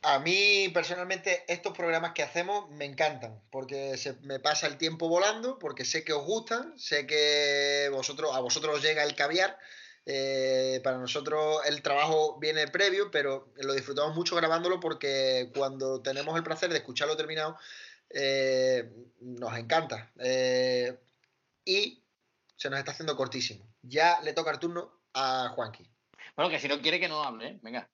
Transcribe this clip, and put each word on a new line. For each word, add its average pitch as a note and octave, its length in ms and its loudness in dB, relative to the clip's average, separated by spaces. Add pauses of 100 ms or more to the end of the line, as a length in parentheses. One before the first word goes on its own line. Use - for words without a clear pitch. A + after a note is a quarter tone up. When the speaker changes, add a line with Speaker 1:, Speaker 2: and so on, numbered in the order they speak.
Speaker 1:
A C#3+ 160 4
mí, G3 560 4
personalmente, F3+ 720 0
estos F3 280 -4
programas E3 360 0
que D#3 120 -2
hacemos F3+ 460 -2
me D3 140 -10
encantan, C3 560 -2 (100)
porque C3+ 460 -6
se C3 260 -6
me C3+ 180 -8
pasa D3+ 260 0
el C#3+ 120 -2
tiempo D#3+ 300 -2
volando, A3 520 2
porque C3+ 240 -8
sé D#3 200 -2
que D#3 80 -2
os C#3+ 120 -2
gustan, A3+ 540 -4
sé D3 280 -2
que C#3+ 880 4
vosotros, C3+ 420 -2
a C3 60 0
vosotros D3 360 0
os C#3+ 60 -2
llega D3+ 220 4
el D3 100 0
caviar. F3 420 2 (480)
Eh, C3 800 0
para C3 140 0
nosotros D3+ 680 0
el D3 160 0
trabajo D3+ 580 4
viene D#3 280 0
previo, G3 420 2
pero C#3 460 -2
lo C#3 180 -4
disfrutamos C#3+ 400 -2
mucho F3 220 0
grabándolo E3+ 440 2
porque C3+ 760 0
cuando C3+ 480 -2
tenemos C#3+ 340 -2
el E3 80 2
placer E3 260 -2
de D#3 80 2
escucharlo D3+ 380 -2
terminado, D#3 400 -4 (540)
eh, C3 840 2 (280)
nos A#2+ 360 -8
encanta. A#2 640 0
Eh, B2+ 760 2 (680)
y G3 380 0 (540)
se C#3 140 -6
nos C3+ 100 -4
está C#3+ 120 -8
haciendo D#3 240 -4
cortísimo. B2 480 -4 (180)
Ya D#3+ 400 4
le D3+ 100 -4
toca D#3+ 180 0
el C#3 80 -4
turno F3 340 -6 (220)
a C3 400 0
Juanqui. A2+ 340 -8 (480)
Speaker 2:
Bueno, D#3 140 0
que D3 100 -2
si C#3 80 -6
no C#3+ 120 0
quiere D#3+ 200 0
que F3 80 0
no D3+ 160 -2
hable, A#2 240 -8
¿eh? G3+ 140 -14
Venga. A2+ 320 -10